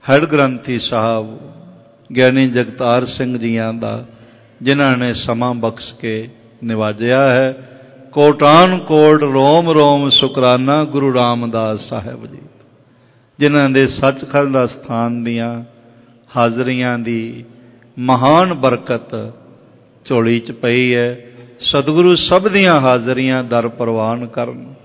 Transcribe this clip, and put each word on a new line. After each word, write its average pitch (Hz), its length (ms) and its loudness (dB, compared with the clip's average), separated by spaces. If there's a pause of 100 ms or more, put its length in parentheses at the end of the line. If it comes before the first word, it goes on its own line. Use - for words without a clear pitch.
ਹੜ 143 220 2
ਗ੍ਰੰਥੀ 135 540 -2
ਸਾਹਿਬ 113 460 -2 (840)
ਗਿਆਨੀ 127 400 4
ਜਗਤਾਰ 120 560 0
ਸਿੰਘ 123 320 -6
ਜੀਆਂ 113 360 -4
ਦਾ, 113 300 -8 (560)
ਜਿਨ੍ਹਾਂ 135 360 2
ਨੇ 123 200 -4
ਸਮਾਂ 123 380 -4
ਬਖਸ਼ 113 460 -6
ਕੇ 113 280 -8 (360)
ਨਿਵਾਜਿਆ 113 560 -2 (100)
ਹੈ। 131 240 0 (580)
ਕੋਟਾਨ 151 680 4
ਕੋਟ 151 460 4
ਰੋਮ 143 460 2
ਰੋਮ 143 400 4
ਸ਼ੁਕਰਾਨਾ 131 760 2
ਗੁਰੂ 139 300 -2
ਰਾਮਦਾਸ 117 760 -2
ਸਾਹਿਬ 113 380 -12
ਜੀ, 135 140 -20 (1000)
ਜਿਨ੍ਹਾਂ 143 320 2
ਦੇ 135 160 4
ਸੱਚਖੰਡ 135 760 -2
ਅਸਥਾਨ 120 600 -6
ਦੀਆਂ 117 280 -6 (760)
ਹਾਜ਼ਰੀਆਂ 123 680 -2
ਦੀ 117 460 -8 (520)
ਮਹਾਨ 135 580 2
ਬਰਕਤ 123 600 -4 (920)
ਝੋਲੀ 117 340 0
'ਚ 113 120 -16 (100)
ਪਈ 123 320 0
ਹੈ। 120 160 0 (500)
ਸਤਿਗੁਰੂ 156 580 2
ਸਭ 190 300 0
ਦੀਆਂ 190 320 2
ਹਾਜ਼ਰੀਆਂ 127 640 0
ਦਰ 117 240 -2
ਪ੍ਰਵਾਨ 117 580 -4
ਕਰਨ 123 480 -10 (100)